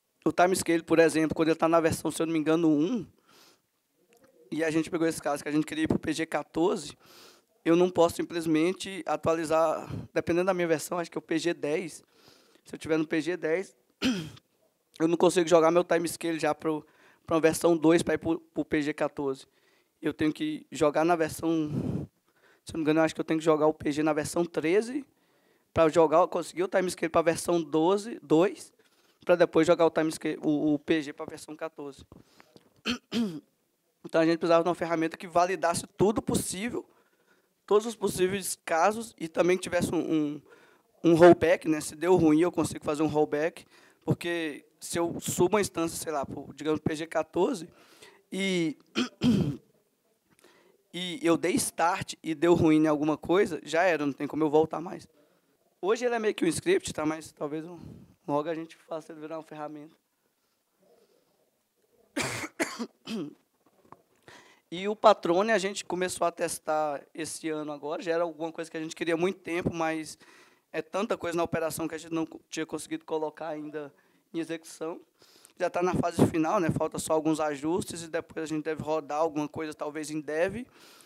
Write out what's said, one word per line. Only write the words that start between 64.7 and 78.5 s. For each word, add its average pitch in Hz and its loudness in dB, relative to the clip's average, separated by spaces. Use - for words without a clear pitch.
E 190 -6
o 208 -2
Patrone 202 6
a 214 4
gente 196 -4
começou 180 -2
a 170 2
testar 156 -4
esse 160 -8
ano 151 -6
agora, 147 -8
já 170 -2
era 170 2
alguma 160 -6
coisa 165 -12
que 165 -10
a - -6
gente 160 -8
queria 165 -2
há - 2
muito 185 0
tempo, 170 -4
mas 160 -4
É 156 -6
tanta 190 -4
coisa 170 -6
na 170 0
operação 160 -4
que 160 -10
a - -6
gente 165 -14
não 160 -2
co-, - -14
tinha 160 -6
conseguido 156 -10
colocar 156 -6
ainda 151 -10
em 165 -6
execução. 160 -10
Já 175 -2
tá 180 -2
na 180 0
fase 170 2
final, 170 0
né? 156 0
Falta 156 -4
só 160 -4
alguns 156 2
ajustes 160 -4
e 165 -14
depois 160 -8
a 151 -8
gente 156 -4